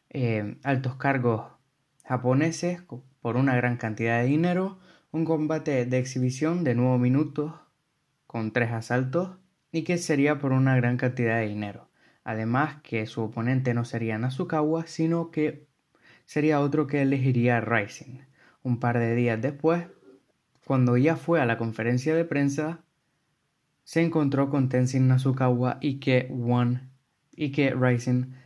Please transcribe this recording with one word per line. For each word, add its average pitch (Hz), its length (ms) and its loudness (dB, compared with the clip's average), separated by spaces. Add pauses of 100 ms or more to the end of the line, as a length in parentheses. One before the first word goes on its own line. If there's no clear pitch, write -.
(100)
eh, 110 520 -2
altos 135 340 -2
cargos 120 560 -2 (520)
japoneses 151 800 0
co-, - 220 -16 (160)
por 117 160 -4
una 131 200 2
gran 120 200 0
cantidad 113 440 -2
de 123 60 2
dinero, 180 520 0 (320)
un 160 140 -2
combate 151 600 0
de 127 120 0
exhibición 131 680 -2
de 123 100 2
nueve 127 240 4
minutos 147 560 0 (720)
con 110 260 -6
tres 117 200 0
asaltos 131 640 -2 (340)
y 165 100 -2
que 175 160 -2
sería 147 400 2
por 135 140 0
una 131 240 4
gran 123 220 2
cantidad 120 400 0
de 110 100 -2
dinero. 104 400 -8 (340)
Además 117 600 -2
que 110 240 -4
su - 160 -6
oponente 120 520 -2
no 120 100 -2
sería 113 340 -4
Nasukawa, 156 680 -2
sino 165 440 -2
que 147 360 -4 (600)
sería 151 340 2
otro 147 260 0
que 143 160 0
elegiría 123 580 2
Rising. 110 580 -4 (440)
Un 120 180 -2
par 120 180 2
de 117 160 2
días 117 260 2
después, 160 460 0 (800)
cuando 127 320 4
ya 151 200 4
fue 165 240 2
a 123 60 2
la 117 120 0
conferencia 120 560 -2
de 165 100 2
prensa, 151 560 -2 (1040)
se - 180 0
encontró 143 460 2
con 135 220 0
Tenzin 131 360 2
Nasukawa 127 760 2
y 139 180 -2
que 127 300 2
One, 123 580 0 (480)
y 143 160 -4
que 139 220 0
Rising, 127 580 0 (140)